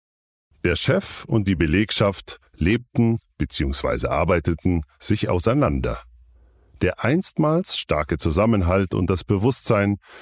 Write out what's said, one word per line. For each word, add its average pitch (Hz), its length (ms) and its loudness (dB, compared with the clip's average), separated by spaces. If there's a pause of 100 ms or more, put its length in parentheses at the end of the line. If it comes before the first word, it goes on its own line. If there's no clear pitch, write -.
(640)
Der 85 120 2
Chef - 480 -2
und 107 240 0
die 95 80 2
Belegschaft 92 840 0 (140)
lebten 113 640 0 (200)
beziehungsweise 67 720 -4
arbeiteten 85 720 0 (160)
sich - 300 -2
auseinander. 87 720 0 (800)
Der - 240 -2
einstmals 156 720 0
starke 78 420 -2
Zusammenhalt 95 760 2
und 95 160 0
das 92 140 0
Bewusstsein, 104 720 0 (260)